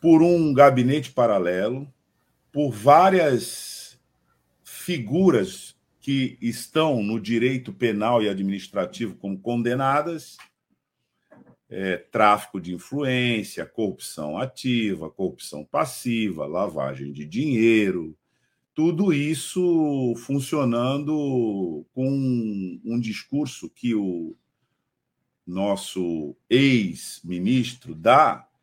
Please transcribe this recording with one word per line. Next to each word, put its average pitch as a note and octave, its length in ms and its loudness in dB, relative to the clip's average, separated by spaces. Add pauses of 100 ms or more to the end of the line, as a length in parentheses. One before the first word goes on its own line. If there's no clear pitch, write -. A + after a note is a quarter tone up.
por D#3+ 200 8
um E3 320 4
gabinete C3+ 600 6
paralelo, A2 760 0 (600)
por C#3+ 220 -2
várias D3 1200 2 (680)
figuras D3 1120 0 (240)
que C3+ 420 -2
estão B2+ 580 0
no G#2 200 -2
direito A#2 520 -2
penal A2+ 480 0
e G#2+ 80 2
administrativo G2 880 -4
como G2 240 -10
condenadas, C3+ 960 -2 (1300)
é, F#2+ 260 -4
tráfico G#2 640 0
de F2 140 -10
influência, B2 920 -4
corrupção E2 720 -6
ativa, A2 720 -4
corrupção D2+ 560 -8
passiva, A2+ 800 -4
lavagem C#2+ 680 -6
de D2 120 -12
dinheiro, G#2 960 0 (560)
tudo E3+ 380 0
isso D3+ 1040 0
funcionando C3 1800 -2
com C3 140 -2 (760)
um A#2 140 -4
discurso B2+ 720 -6
que A#2+ 240 -4
o F2 420 -4 (1080)
nosso F2+ 880 -4 (160)
ex-ministro A2+ 1400 0
dá A2+ 540 4 (140)